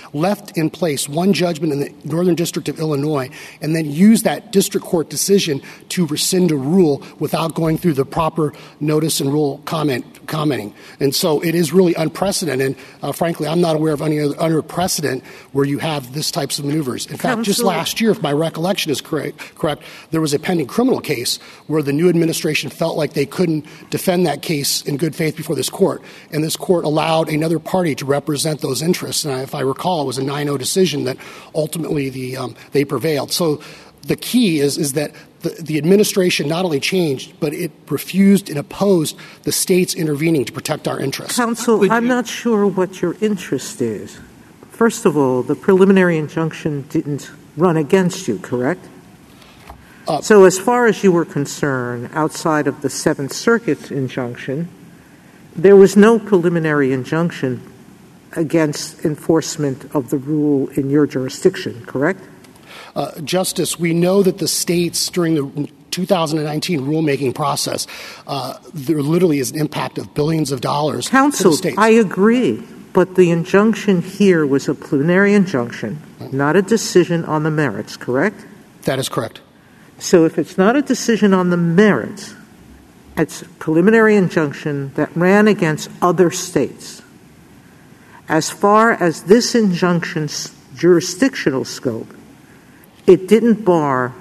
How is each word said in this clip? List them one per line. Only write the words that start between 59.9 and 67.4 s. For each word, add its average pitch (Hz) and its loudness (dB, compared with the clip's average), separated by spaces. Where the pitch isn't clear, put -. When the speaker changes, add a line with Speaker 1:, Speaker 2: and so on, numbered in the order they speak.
Speaker 2:
of 120 -2
the 151 -2
rule 143 0
in 135 -4
your 147 2
jurisdiction, 131 -2
correct? 156 -4
Speaker 1:
Uh, 143 -6
Justice, 175 -4
we 165 -2
know 180 2
that 185 0
the 156 -4
states 170 -2
during 165 0
the 139 -4
two 180 -4
thousand 165 0
and 151 -4
nineteen 143 -2
rulemaking 139 0
process, - -4